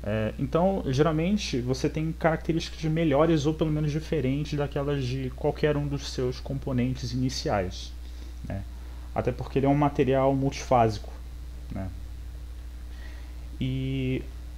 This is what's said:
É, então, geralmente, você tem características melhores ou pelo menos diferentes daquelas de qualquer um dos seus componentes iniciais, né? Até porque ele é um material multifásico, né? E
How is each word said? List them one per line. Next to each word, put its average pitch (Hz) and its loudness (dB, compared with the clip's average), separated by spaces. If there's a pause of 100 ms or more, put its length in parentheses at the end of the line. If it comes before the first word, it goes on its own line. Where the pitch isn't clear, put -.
É, 110 0
então, 170 2
geralmente, 156 2
você 127 0
tem 160 -2
características 160 0
melhores 160 4
ou 156 4
pelo 156 2
menos 151 2
diferentes 147 0
daquelas 143 0
de 127 -2
qualquer 147 2
um 147 0
dos 139 -4
seus 127 -2
componentes 127 -2
iniciais, 127 -2 (540)
né? 101 -4 (540)
Até 123 2
porque - -4
ele 135 4
é 139 6
um 143 6
material 139 4
multifásico, 123 4 (600)
né? 95 -4 (1700)
E 131 0 (360)